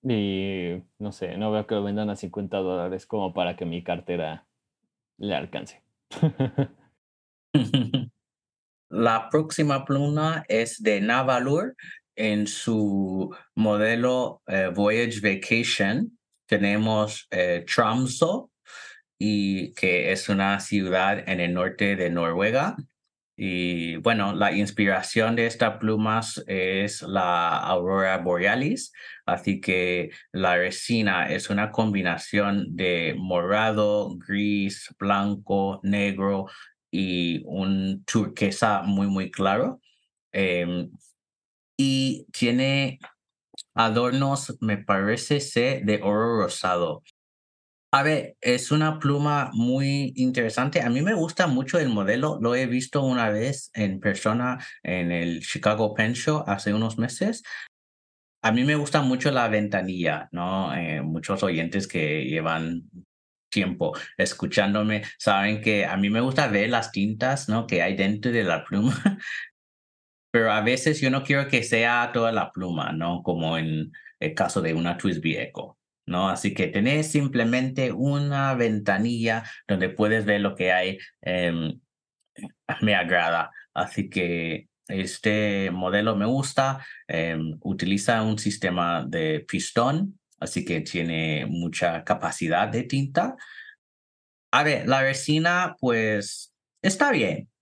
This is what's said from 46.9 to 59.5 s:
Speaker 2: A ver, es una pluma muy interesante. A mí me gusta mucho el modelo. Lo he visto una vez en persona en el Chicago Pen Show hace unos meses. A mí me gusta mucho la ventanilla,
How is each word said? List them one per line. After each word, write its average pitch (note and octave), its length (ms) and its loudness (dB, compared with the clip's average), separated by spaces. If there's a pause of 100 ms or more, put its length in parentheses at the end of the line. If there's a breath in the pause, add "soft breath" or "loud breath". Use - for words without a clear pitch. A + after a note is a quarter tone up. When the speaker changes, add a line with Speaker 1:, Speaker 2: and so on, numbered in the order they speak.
Speaker 2:
A C3+ 100 4
ver, D3 400 0
es B2 280 2
una D#3 280 2
pluma C#3+ 560 0
muy C3+ 640 0
interesante. B2+ 640 0
A A#2 80 0
mí B2 100 2
me G3 140 2
gusta E3+ 320 2
mucho C3+ 320 2
el D3 100 2
modelo. A2+ 520 0
Lo A#2 140 2
he B2+ 120 0
visto C3 360 0
una B2 280 2
vez A#2 420 -2
en G2 260 0
persona A#2 600 0 (240 loud breath)
en F2 280 -2
el E2+ 300 -2
Chicago G#2+ 540 0
Pen A2 200 2
Show D3+ 320 0
hace G2+ 280 0
unos A2 240 0
meses. F#3 440 -2 (1000 loud breath)
A A2 100 2
mí B2 120 4
me D3+ 120 4
gusta D3 240 2
mucho C3 300 2
la B2 180 2
ventanilla, F#2 840 0